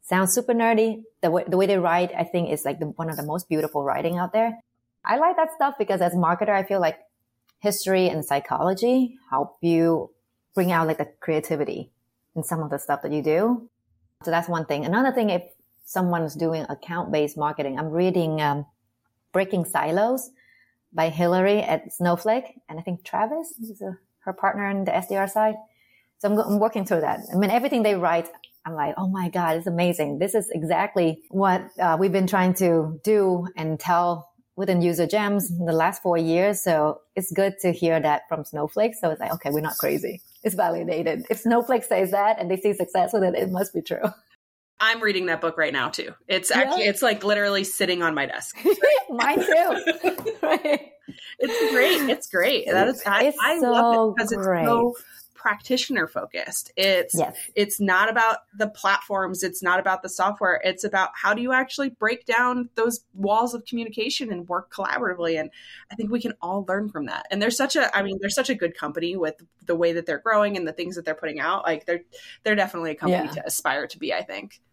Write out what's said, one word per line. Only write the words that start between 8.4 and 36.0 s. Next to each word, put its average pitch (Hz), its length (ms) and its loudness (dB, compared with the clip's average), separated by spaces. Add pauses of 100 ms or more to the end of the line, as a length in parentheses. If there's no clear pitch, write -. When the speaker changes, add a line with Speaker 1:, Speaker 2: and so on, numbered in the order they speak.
Speaker 1:
help 139 320 -2
you 165 500 2 (440)
bring 180 180 2
out, 165 140 2
like, 156 120 0
the 151 100 -4 (120)
creativity 151 720 -2 (440)
in 160 100 -6
some 160 180 -4
of 147 80 -6
the 143 80 -4
stuff 143 240 -4
that 143 100 -4
you 151 100 0
do. 214 460 2 (560)
So 170 60 -2
that's 170 180 0
one 165 160 -2
thing. 147 220 -4
Another 240 260 2
thing, 233 160 0
if 180 140 0 (420)
someone's 170 500 -2
doing 160 340 -2
account-based 151 680 -4
marketing, 147 420 -4
I'm 156 120 -4
reading, 170 500 0
um, 147 240 0 (680)
Breaking 190 340 0
Silos 202 640 0 (640)
by 165 160 2
Hillary 185 500 4
at - 320 -2
Snowflake. 175 520 0 (240)
And 156 100 -10
I 170 40 -10
think 175 220 -6
Travis 285 560 -4
is 220 220 -12
a, 185 160 -10 (220)
her 190 120 -8
partner 196 340 -2
on 196 180 -2
the 185 100 -2
S 185 140 -2
D 196 80 -2
R 196 120 0
side. 214 280 2 (640)
So 202 120 0
I'm, 208 80 2
I'm 208 220 2
working 214 240 0
through 180 160 2
that. - 180 0 (140)
I - 40 0
mean, 196 140 4
everything 240 320 2
they 208 140 4
write, 170 320 0 (360)
I'm 165 100 -8
like, 151 220 -2
"Oh 190 120 -2
my 185 200 -2
God, 170 280 0
it's 170 100 -4
amazing. 170 540 0
This 196 160 0
is 202 140 0
exactly 165 680 0 (100)
what, 190 380 2 (120)
uh, 170 180 4
we've 190 140 2
been 190 160 2
trying 185 260 4
to 165 480 2
do 190 540 2
and 160 240 -4
tell 175 500 0 (240)
within 185 280 0
User 170 260 2
Gems 202 420 0
in 175 160 -4
the 165 60 0
last 160 280 2